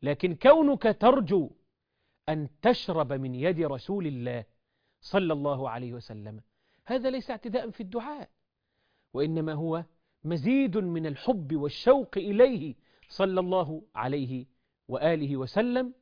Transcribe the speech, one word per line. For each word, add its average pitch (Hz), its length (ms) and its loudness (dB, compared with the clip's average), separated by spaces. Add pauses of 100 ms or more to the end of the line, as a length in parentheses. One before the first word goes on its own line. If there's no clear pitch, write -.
لكن 147 320 -2
كونك 277 640 6
ترجو 202 500 4 (800)
أن 156 200 -4 (140)
تشرب 160 500 2
من 135 220 -4
يد 156 260 0
رسول 160 460 -4
الله 123 380 -6 (560)
صلى 185 320 0
الله 139 380 -2
عليه 120 220 -8
وسلم، 107 480 -14 (460)
هذا 247 240 -4
ليس 254 200 -8
اعتداء 220 400 -6
في - 100 -16
الدعاء، 233 480 -10 (840)
وإنما 156 380 -2
هو 160 320 -4 (400)
مزيد 180 520 0
من 170 300 -2
الحب 156 500 -2
والشوق 202 600 2
إليه 202 580 4 (340)
صلى 190 320 0
الله 180 420 0 (120)
عليه 127 520 -4 (420)
وآله 143 480 0
وسلم. 240 640 -2